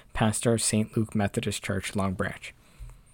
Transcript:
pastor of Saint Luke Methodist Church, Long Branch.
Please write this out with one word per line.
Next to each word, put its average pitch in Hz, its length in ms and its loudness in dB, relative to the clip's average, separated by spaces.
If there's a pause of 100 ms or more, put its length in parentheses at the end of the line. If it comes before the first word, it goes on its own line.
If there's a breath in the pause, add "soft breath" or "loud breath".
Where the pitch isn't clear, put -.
(140 loud breath)
pastor 117 400 4
of 110 80 2
Saint - 340 0
Luke 110 180 0
Methodist 104 480 0
Church, - 320 -4
Long 95 200 0
Branch. - 420 -6 (580 soft breath)